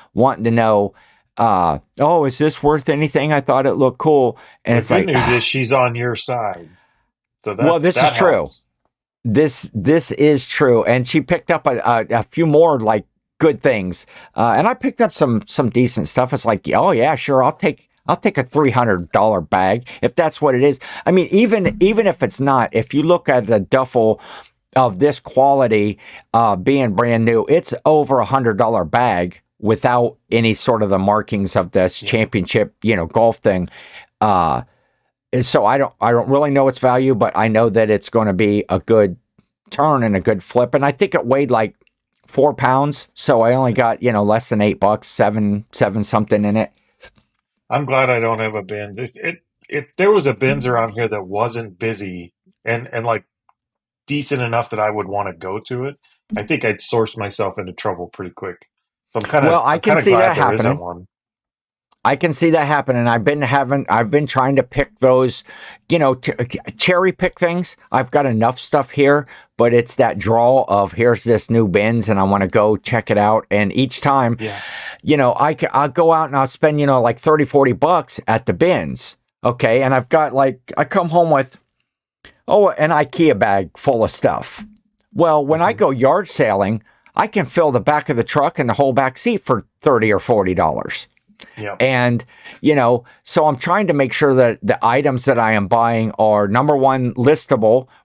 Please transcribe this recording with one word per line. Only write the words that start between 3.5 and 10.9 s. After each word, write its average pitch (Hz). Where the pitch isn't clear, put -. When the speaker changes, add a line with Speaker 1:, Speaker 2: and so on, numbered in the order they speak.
Speaker 1:
it 123
looked 131
cool." 139
And 117
Speaker 2:
The 117
Speaker 1:
it's -
Speaker 2:
good 120
Speaker 1:
like, 101
Speaker 2:
news 127
Speaker 1:
ah. 120
Speaker 2:
is 120
she's 131
on 123
your 120
side. 101
So -
that, 113
Speaker 1:
Well, 165
this 170
Speaker 2:
that 131
Speaker 1:
is -
true. 175
Speaker 2:
helps. 80
Speaker 1:
This, 131
this 143
is 147
true. 123
And 123